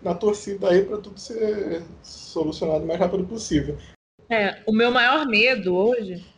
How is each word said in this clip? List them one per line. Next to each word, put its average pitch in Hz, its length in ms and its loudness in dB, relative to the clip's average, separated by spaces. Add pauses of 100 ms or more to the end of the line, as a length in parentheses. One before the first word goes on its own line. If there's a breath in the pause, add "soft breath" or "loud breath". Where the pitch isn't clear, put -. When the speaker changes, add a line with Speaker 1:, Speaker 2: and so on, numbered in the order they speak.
Speaker 1:
na 175 120 -2
torcida 196 560 -2
aí 185 140 6
pra 208 140 -6
tudo 202 220 -14
ser 214 640 -4 (200)
solucionado 156 800 -4
o 165 40 -6
mais 170 120 -2
rápido 185 240 0
possível. 147 540 -4 (520 loud breath)
Speaker 2:
É, 214 360 0
o 220 80 2
meu 233 180 4
maior 254 340 4
medo 214 500 2
hoje 196 500 0 (120)